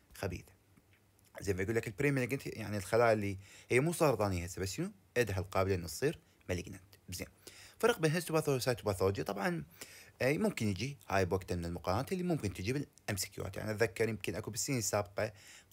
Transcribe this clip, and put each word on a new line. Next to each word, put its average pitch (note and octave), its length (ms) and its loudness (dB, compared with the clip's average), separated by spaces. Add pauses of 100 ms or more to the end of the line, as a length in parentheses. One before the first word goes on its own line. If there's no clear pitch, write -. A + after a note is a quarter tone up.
(160)
خبيثة. F#2 360 -8 (920)
زين، F#2+ 140 0
فيقول G2 200 0
لك A2+ 120 -2
البري-malignant C3+ 680 -2
يعني G#2 200 -4
الخلايا A2+ 360 6
اللي G2+ 240 0 (320)
هي A#2+ 100 4
مو D#3+ 140 2
سرطانية G#2 500 2
هسه، F2 180 -8
بس G2 100 -4
شنو؟ F#3 200 -4 (260)
عندها G#2 220 2
القابلية F#2+ 360 0
انه E2+ 120 -4
تصير D3 320 -2 (300)
مالجنانت. - 340 -6 (260)
زين. F2+ 180 -8 (520)
فرق A#3 200 4
بين D#3+ 120 4
هيستوباثولوجي D#3 500 2
وسايتوباثولوجي، G2+ 640 2
طبعا، F3+ 400 -2 (580)
آه، C#3 160 2
ممكن F#3 300 0
يجي G#2 300 -2 (120)
هاي G2 160 4
بوقتها F2+ 300 0
من E2+ 100 -2
المقارنات F2+ 460 -2
اللي F#3 120 -2
ممكن D#3+ 300 0
تجي G2 200 -4
بالام - 440 -4
سي - 120 -4
كيو. - 160 -8 (100)
يعني G#2+ 160 -4
اتذكر A2 380 2
يمكن A2 260 -4
اكو G#2+ 160 -6
بالسنين C3 280 -2
السابقة - 540 0 (400)